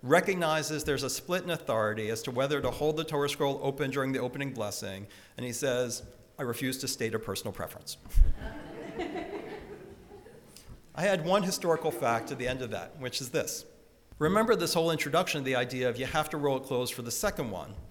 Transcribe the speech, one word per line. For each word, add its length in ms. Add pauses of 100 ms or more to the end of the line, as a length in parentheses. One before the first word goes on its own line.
recognizes 840
there's 180
a 80
split 320
in 80
authority 580
as 140
to 80
whether 300
to 100
hold 260
the 60
Torah 260
scroll 360
open 260
during 220
the 80
opening 320
blessing, 560 (280)
and 80
he 80
says, 520 (340)
"I 40
refuse 360
to 80
state 300
a 20
personal 340
preference." 440 (1000)
<laughs> 2000
I 80
had 220
one 180
historical 480
fact 400
at 80
the 80
end 160
of 80
that, 300
which 200
is 100
this. 340 (560)
Remember 340
this 200
whole 180
introduction 480
of 40
the 120
idea 320
of 100
you 80
have 240
to 60
roll 220
it 40
closed 320
for 80
the 80
second 400
one. 240 (160)